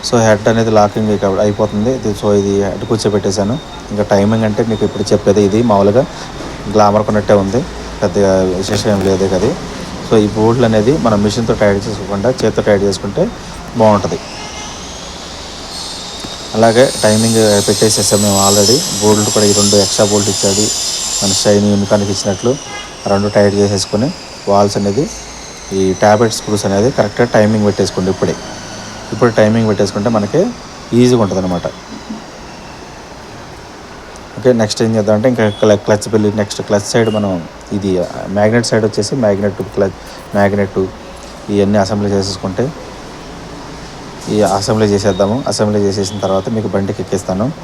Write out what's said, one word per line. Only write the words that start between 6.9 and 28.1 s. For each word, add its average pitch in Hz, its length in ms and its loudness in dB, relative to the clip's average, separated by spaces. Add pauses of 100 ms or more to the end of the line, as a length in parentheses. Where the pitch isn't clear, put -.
కొన్నట్టే 107 300 2
ఉంది, 101 320 2 (360)
పెద్దగా 95 400 2 (160)
విశేషం 104 320 -2
ఏం 98 160 2
లేదు 95 220 2
కదా. 98 260 0 (560)
So, 117 80 6
ఈ 104 100 4
బోల్ట్లు 113 380 2
అనేది 110 320 4
మనం 107 260 2
మిషన్తో 113 300 0
టైట్ 101 340 2
చేసుకోకుండా 101 420 -2
చేత్తో 117 320 0
టైట్ 101 220 2
చేసుకుంటే 101 460 -2 (480)
బాగుంటది. 107 420 2 (2250)
అలాగే 113 340 6 (140)
టైమింగ్ 107 640 4
పెట్టేసేసాం 104 540 2
మేము 98 280 4
already. 104 280 4 (260)
బోల్ట్లు 104 300 4
కూడా 104 120 4
ఈ 101 60 4
రెండు 101 240 2
ఎక్స్ట్రా 101 300 4
బోల్ట్ 101 240 0
ఇచ్చాడు 98 320 0 (640)
మన 101 80 0
షైనీ 104 380 2
యూనికార్న్కి 101 420 2
ఇచ్చినట్లు, 104 440 -2 (500)
ఆ 101 40 -4
రెండు 101 180 2
టైట్ 104 280 4
చేసేసుకొని 101 580 0 (340)
వాల్స్ 101 300 4
అనేది 101 320 0 (640)
ఈ 95 280 2
టాబ్లెట్ 107 320 4
స్క్రూస్ - 320 -2
అనేది 104 260 2
కరెక్ట్గా 120 420 0
టైమింగ్ 107 320 4
పెట్టేసుకోండి 95 460 0